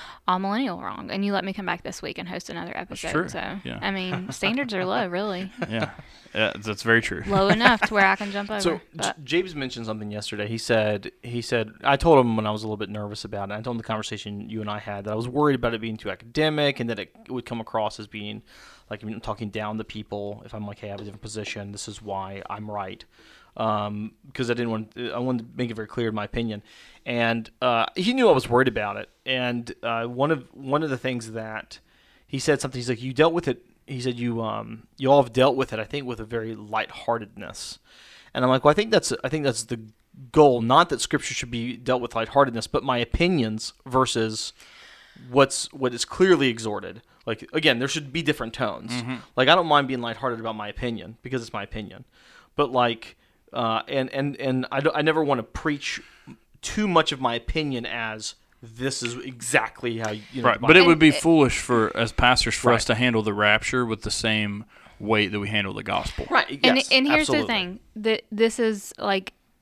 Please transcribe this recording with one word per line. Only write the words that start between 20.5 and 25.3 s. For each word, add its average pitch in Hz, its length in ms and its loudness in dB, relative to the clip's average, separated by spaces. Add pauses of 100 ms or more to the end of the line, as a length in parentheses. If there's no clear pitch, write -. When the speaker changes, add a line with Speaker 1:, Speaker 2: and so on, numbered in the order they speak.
Speaker 3:
I'm 107 100 -10
like, 101 140 -12
"Hey, 107 80 -12
I 101 40 -8
have 101 100 -10
a - 20 -12
different 104 180 -16
position. 104 500 -10
This 101 160 -12
is 98 140 -14
why 98 480 -8
I'm 107 200 -10
right." 98 360 -8 (500)
Um, 104 580 -2 (200)
'cause 123 160 -4
I 120 60 2
didn't 117 160 -2
want, 110 260 -6
I 120 220 -6
wanted 123 320 -2